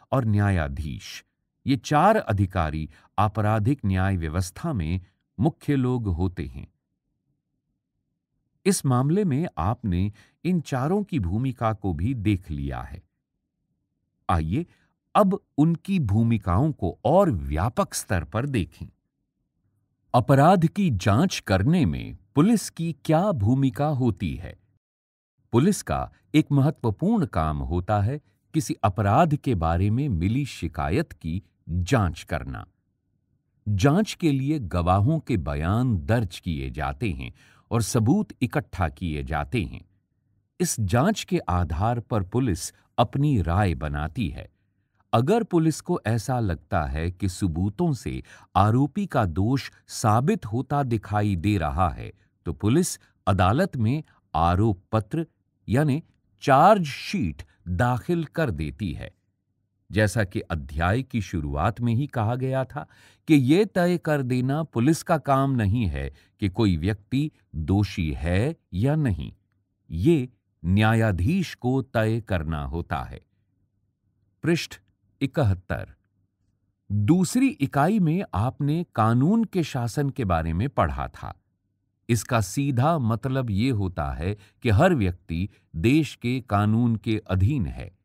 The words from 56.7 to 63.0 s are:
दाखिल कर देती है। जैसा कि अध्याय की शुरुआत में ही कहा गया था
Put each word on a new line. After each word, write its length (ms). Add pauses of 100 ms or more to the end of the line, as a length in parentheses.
दाखिल 580
कर 260
देती 420
है। 180 (800)
जैसा 320
कि 160
अध्याय 640
की 180
शुरुआत 600
में 120
ही 140
कहा 280
गया 300
था 220 (400)